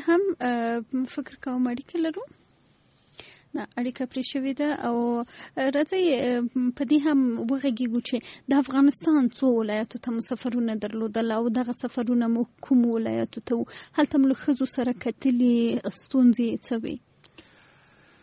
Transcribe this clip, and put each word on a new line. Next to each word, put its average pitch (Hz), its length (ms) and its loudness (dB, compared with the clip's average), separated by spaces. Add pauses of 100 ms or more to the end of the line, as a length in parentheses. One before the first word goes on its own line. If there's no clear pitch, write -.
هم، 349 340 4
آه، 240 640 -2
فکر - 380 -10
کوم 254 300 0
اړیکه 285 260 -6
لرو. 320 220 -2 (1300)
نه، 208 120 -6 (120)
اړیکه 247 260 -4
پرې 262 160 -6 (120)
شوې 269 200 -2
ده. 294 120 -2
او، 240 540 -2
آه، - 500 -6
راځئ، 311 340 0 (100)
آه، 247 560 0
په 269 160 -4
دې 302 220 4
هم 240 400 2
وغږیږو 247 520 -2
چې 240 200 -4 (300)
د 277 40 2
افغانستان 277 760 4
څو - 140 -4
ولایتو 220 560 0
ته 247 120 -6
مو 226 80 -2
سفرونه 233 560 -2
درلودل 220 560 -4
او 233 180 0
دغه 240 220 -2
سفرونه 240 560 0
مو 233 160 2 (160)
کومو 233 340 4
ولایتو 226 480 -2
ته - 140 -4
وو؟ 233 100 -2 (340)
هلته 294 200 2
مو 269 80 6
له 262 60 2
ښځو 269 300 0
سره 247 280 -2
کتلې 240 960 0
ستونزې 233 720 2
څه 226 220 -6
وې؟ - 180 -8 (1300)